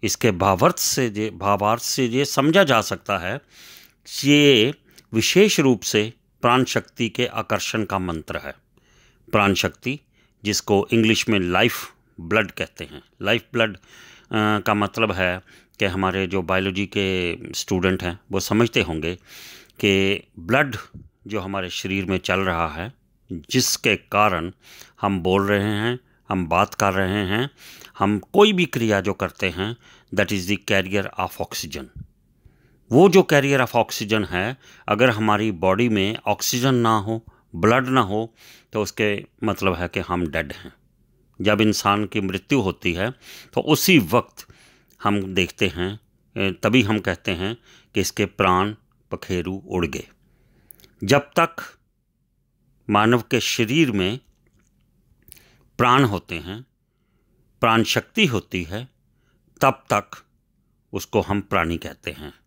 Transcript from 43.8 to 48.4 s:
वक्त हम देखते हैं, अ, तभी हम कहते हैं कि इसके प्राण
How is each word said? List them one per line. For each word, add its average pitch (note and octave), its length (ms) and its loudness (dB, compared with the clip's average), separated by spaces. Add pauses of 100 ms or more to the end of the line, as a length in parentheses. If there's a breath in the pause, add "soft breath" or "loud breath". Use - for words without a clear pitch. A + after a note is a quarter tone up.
वक्त A2+ 480 0 (560 soft breath)
हम G2 320 -2
देखते F#2 340 0
हैं, F2+ 320 -6 (480)
अ, F#2 40 -4 (100)
तभी A2+ 200 4
हम G#2+ 160 0
कहते F#2 320 -4
हैं F#2+ 260 -6 (380 soft breath)
कि G2+ 60 0
इसके G2 260 -2
प्राण F#2+ 480 0 (360)